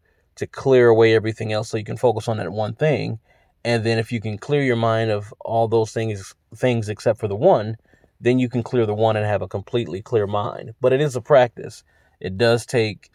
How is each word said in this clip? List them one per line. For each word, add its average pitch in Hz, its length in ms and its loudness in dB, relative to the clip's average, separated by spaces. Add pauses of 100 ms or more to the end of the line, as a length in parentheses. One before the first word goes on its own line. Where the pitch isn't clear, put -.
(360)
to - 120 -8
clear 127 400 4
away 113 260 6
everything 110 380 -2
else 107 180 -4
so 113 80 -4
you 104 60 -6
can 113 140 -10
focus 110 300 0
on 113 100 -2
that 90 140 -8
one 107 220 -6
thing. 113 460 -2 (460)
And 117 180 0
then 113 140 0
if 113 140 -4
you 117 100 -4
can 107 160 -6
clear 143 260 -2
your 123 140 2
mind 113 340 0
of 104 300 -6
all 113 260 0
those 110 240 0
things, 110 420 -6 (220)
things 117 320 0
except 107 320 -2
for 107 80 -4
the 98 80 -6
one, 113 400 2 (460)
then 123 180 2
you 127 80 0
can 117 160 -4
clear 120 220 0
the 104 100 -2
one 110 220 2
and 107 80 -2
have 104 160 0
a 95 60 -8
completely 98 540 -6
clear 104 240 0
mind. 104 540 -6
But 127 140 2
it 135 80 2
is 135 160 -2
a - 40 -8
practice. - 640 2 (380)
It 95 160 -8
does 117 280 2
take 107 500 -4